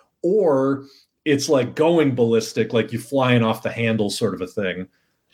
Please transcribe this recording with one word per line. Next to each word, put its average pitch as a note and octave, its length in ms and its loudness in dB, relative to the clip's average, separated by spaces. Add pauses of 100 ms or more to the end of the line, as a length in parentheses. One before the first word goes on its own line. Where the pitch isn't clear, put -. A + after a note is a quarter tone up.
(220)
or C#3+ 640 0 (400)
it's, C#3+ 240 0
like, B2 260 2
going D#3 400 2
ballistic, A2+ 580 0
like, A2+ 200 0
you A#2 60 -4
flying B2+ 440 2
off A2 200 -2
the G2+ 100 -4
handle G#2+ 380 -2
sort G2 240 -4
of E2+ 60 -8
a F#2 60 -6
thing. F#2 420 -6 (460)